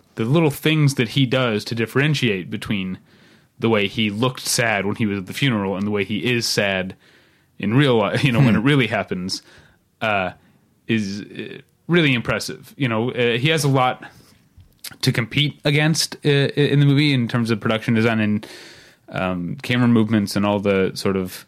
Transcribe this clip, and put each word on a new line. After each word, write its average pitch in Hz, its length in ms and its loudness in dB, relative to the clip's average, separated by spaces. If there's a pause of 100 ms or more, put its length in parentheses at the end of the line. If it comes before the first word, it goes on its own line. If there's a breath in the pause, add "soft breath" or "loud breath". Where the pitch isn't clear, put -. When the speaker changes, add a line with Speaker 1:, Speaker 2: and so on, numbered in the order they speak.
(160)
Speaker 1:
the 113 100 -4
little 156 240 4
things 147 460 2
that 117 140 0
he 135 160 2
does 117 400 0
to 117 100 -8
differentiate 117 760 0
between 98 480 -6 (600 soft breath)
the 113 100 0
way 104 180 2
he 110 220 -2
looked 123 320 -2
sad 107 440 0
when 104 100 -4
he 113 100 -2
was 101 140 -2
at 92 60 -10
the 95 80 -14
funeral 104 420 0
and 98 100 -4
the 107 60 -4
way 101 140 -2
he 104 260 -2
is 120 160 -2
sad 95 480 -2 (640 soft breath)
in 104 140 -2
real 131 240 4
life, 104 260 0
<laughs> - 0 -
you 139 80 2
know, 117 80 2
when 131 160 6
Speaker 2:
Hmm. 110 60 2
Speaker 1:
it - 20 -4
really 135 240 2
happens, 98 540 -4 (600 soft breath)
uh, 101 300 -2 (560 soft breath)
is, 104 340 -2
uh, - 360 -14 (300)
really 156 260 2
impressive. - 640 -6
You 135 100 -2
know, 113 240 -2
uh, 120 260 0
he 135 120 0
has 156 140 0
a 147 60 0
lot 127 340 0 (1000 loud breath)
to 131 100 2
compete 139 540 -2
against, 151 500 0 (100)
uh, 147 40 4
in 139 500 2
the 143 60 6
movie 143 280 4
in 120 140 0
terms 117 240 -2
of 107 80 0
production 113 340 0
design 113 260 2
and, 107 280 0 (600 loud breath)
um, 87 520 -4
camera 123 280 2
movements 110 480 2
and 101 80 2
all 104 140 2
the 98 360 2
sort 98 220 -2
of, 92 300 -6